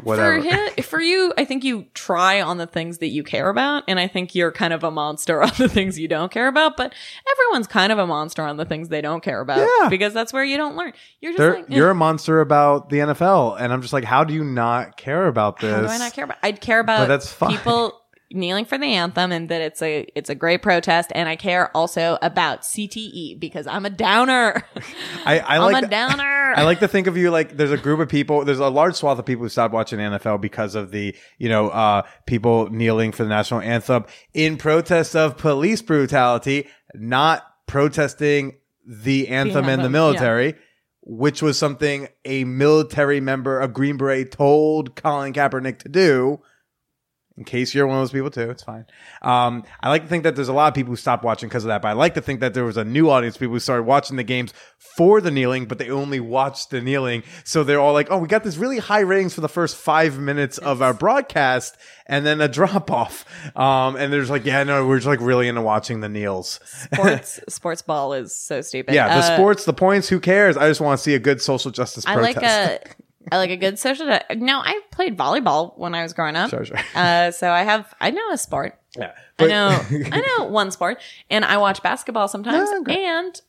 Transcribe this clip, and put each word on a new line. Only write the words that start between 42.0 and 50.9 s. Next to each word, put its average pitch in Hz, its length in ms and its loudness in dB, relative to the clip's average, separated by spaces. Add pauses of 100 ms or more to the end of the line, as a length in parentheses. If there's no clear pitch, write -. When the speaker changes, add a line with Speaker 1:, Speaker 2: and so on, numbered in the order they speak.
Speaker 1:
a 135 200 -4
military 143 760 2
member, 135 400 -2
a 135 80 -2
Green 135 280 -2
Beret, 131 360 -2
told 151 640 2
Colin 143 360 -4
Kaepernick 135 480 -2
to - 80 -18
do. 143 520 4 (960)
In - 60 -18
case 127 320 -4
you're 143 140 4
one 135 80 0
of 135 60 0
those 131 100 -4
people 135 180 -4
too, 117 180 -6
it's 120 140 -12
fine. 113 240 -16 (340)
Um, 120 440 0 (160)
I - 80 -2
like 156 140 2
to 156 60 -18
think 165 140 -2
that 151 140 0
there's 135 120 -4
a 131 40 -2
lot 147 160 4
of 139 60 -2
people 123 180 -4